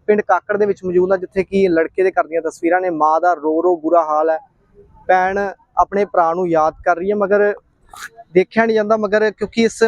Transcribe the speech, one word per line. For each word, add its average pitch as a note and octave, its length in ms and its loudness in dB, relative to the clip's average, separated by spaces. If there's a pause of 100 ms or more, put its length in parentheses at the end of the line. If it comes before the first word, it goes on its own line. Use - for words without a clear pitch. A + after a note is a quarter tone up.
ਪਿੰਡ G#3 140 2
ਕਾਕੜ G3+ 360 -2
ਦੇ G#3 100 0
ਵਿੱਚ F#3+ 180 -4
ਮੌਜੂਦ F3+ 280 0
ਹਾਂ, F#3+ 60 2
ਜਿੱਥੇ F#3 260 -4
ਕਿ G3 240 0
ਲੜਕੇ E3 340 0
ਦੇ F#3+ 80 2
ਘਰ E3 160 -2
ਦੀਆਂ D#3+ 160 -4
ਤਸਵੀਰਾਂ E3 380 -2
ਨੇ। F#3 100 -2
ਮਾਂ D#3 300 2
ਦਾ F3 140 2
ਰੋ D#3 280 -2
ਰੋ F3+ 140 2
ਬੁਰਾ D#3+ 280 2
ਹਾਲ D#3 260 0
ਹੈ, D#3+ 80 -2 (720)
ਭੈਣ F#3 300 0 (400)
ਆਪਣੇ G3+ 260 0
ਭਰਾ E3+ 300 0
ਨੂੰ F3+ 140 -2
ਯਾਦ D#3+ 260 0 (100)
ਕਰ F3 120 0
ਰਹੀ F#3+ 140 -4
ਹੈ, G#3 60 -2
ਮਗਰ G3+ 360 0 (840)
ਦੇਖਿਆ F#3+ 320 2
ਨਹੀਂ A3 100 0
ਜਾਂਦਾ। G#3+ 200 0
ਮਗਰ G#3+ 340 0
ਕਿਉਂਕਿ G#3 320 -4
ਇਸ A3+ 260 -2